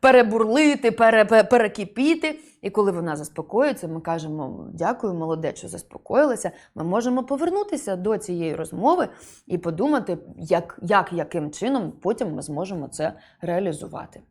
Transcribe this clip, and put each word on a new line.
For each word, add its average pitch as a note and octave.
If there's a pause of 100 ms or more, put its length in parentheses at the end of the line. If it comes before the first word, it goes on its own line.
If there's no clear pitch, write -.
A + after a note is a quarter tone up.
перебурлити, A#3+
пере-, A3+
пе-, A3
перекипіти. B3 (240)
І G3
коли G3
вона E3
заспокоїться, F3+
ми D#3+
кажемо, D#3
«Дякую, F#3+
молодець, D#3+
що F3
заспокоїлася». G#3+ (240)
Ми -
можемо A#3+
повернутися D#4+
до G#3
цієї E3+
розмови G#3+ (380)
і F3+
подумати, F3+ (180)
як, E3+
як, F#3
яким D#3
чином A3+ (100)
потім A3
ми D3+
зможемо D#3
це D#3 (280)
реалізувати. E3+ (100)